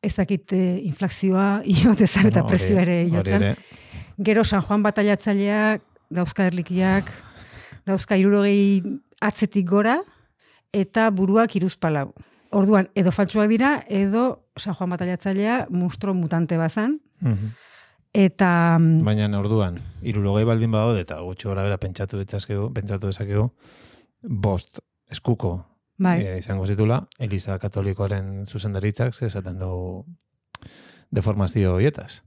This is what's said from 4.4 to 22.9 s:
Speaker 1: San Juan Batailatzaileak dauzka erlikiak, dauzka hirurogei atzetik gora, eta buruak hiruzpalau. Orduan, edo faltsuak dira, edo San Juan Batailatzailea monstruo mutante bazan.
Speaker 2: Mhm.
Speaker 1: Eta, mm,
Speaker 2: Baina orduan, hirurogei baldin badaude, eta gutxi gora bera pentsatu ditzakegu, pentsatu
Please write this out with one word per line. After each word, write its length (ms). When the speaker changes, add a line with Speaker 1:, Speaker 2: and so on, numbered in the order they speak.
Speaker 1:
San 180
Juan 200
Batailatzaileak 1000
dauzka 360
erlikiak, 640
dauzka 300
hirurogei 680
atzetik 480
gora, 300
eta 360
buruak 460
hiruzpalau. 560
Orduan, 420
edo 180
faltsuak 360
dira, 400
edo 580
San 180
Juan 160
Batailatzailea 800
monstruo 440
mutante 440
bazan. 400
Speaker 2:
Mhm. 320
Speaker 1:
Eta, 640
mm, 260
Speaker 2:
Baina 240
orduan, 400
hirurogei 420
baldin 280
badaude, 280
eta 200
gutxi 280
gora 140
bera 160
pentsatu 400
ditzakegu, 560
pentsatu 320